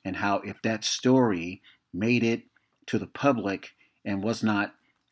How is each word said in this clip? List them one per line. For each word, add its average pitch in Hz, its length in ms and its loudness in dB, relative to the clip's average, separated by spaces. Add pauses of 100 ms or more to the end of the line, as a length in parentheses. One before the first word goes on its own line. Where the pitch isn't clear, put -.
and 95 100 -6
how 101 300 0
if 101 180 -12
that 110 220 -2
story 104 760 2 (300)
made 113 300 0
it 113 220 0 (420)
to 117 140 -2
the - 80 -8
public 101 640 0 (340)
and 98 180 -4
was 110 220 -2
not, 104 280 0 (400)